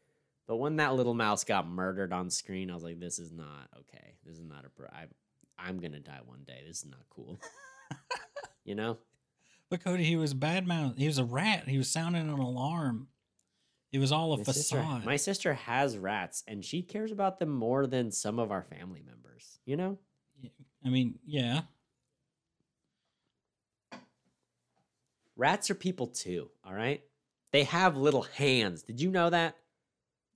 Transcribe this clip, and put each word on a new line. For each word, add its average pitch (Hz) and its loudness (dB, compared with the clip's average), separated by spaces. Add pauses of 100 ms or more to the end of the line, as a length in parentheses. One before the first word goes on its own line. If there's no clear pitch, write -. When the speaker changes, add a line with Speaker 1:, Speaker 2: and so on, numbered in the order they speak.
(460)
Speaker 1:
But 113 -2
when 147 -2
that 143 4
little 123 4
mouse 107 2
got 95 2
murdered 92 -2
on 90 -2
screen, 92 -4
I 87 -8
was 85 -10
like, 85 -10
"This 87 -8
is 82 -14
not 73 -16 (120)
okay. - -20 (100)
This 80 -20
is 82 -16
not 71 -18
a 69 -20
pro-, - -20
I, 82 -16 (540)
I'm 90 -6
gonna 76 -10
die 69 -16
one 64 -20
day. 65 -18
This 80 -12
is 76 -10
not 65 -20
cool." 67 -16 (520)
Speaker 2:
<laughs> - -12
Speaker 1:
You 101 -8
know? 110 -4 (720)
Speaker 2:
But 180 -4
Cody, 180 0
he 160 4
was 156 0
bad 156 0
mouth. 156 0
He 143 2
was 143 0
a 127 4
rat. 165 0
He 135 2
was 135 2
sounding 165 0
an 151 -2
alarm. 131 -2 (840)
It 139 0
was 135 4
all 160 4
a 135 2
Speaker 1:
My 104 -4
sister, 139 0
Speaker 2:
facade. 131 0
Speaker 1:
my 131 2
sister 185 0
has 127 0
rats, 95 -4
and 101 -8
she 175 -4
cares 214 -6
about 196 0
them 165 0
more 131 2
than 120 0
some 107 -2
of 110 0
our 90 -2
family 87 -14
members, - -20
you 135 -2
know? 190 -2 (420)
Speaker 2:
Yeah, - -16 (340)
I 131 -2
mean, 127 2
yeah. 139 0 (3750)
Speaker 1:
Rats 151 4
are 196 0
people 180 -2
too, 87 -6 (140)
all 92 -14
right? 120 0 (500)
They 139 8
have 170 6
little 135 6
hands. 117 2
Did 120 -8
you 180 2
know 170 4
that? 165 2 (800)